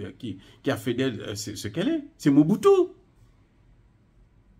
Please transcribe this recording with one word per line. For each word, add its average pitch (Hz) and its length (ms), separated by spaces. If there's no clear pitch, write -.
qui, 98 200
qui 139 80
a 110 60
fait 117 160
d'elle, 127 280
euh, 104 140
ce, 101 200
ce 104 120
qu'elle 170 220
est. 330 140
C'est 147 140
Mobutu. 151 380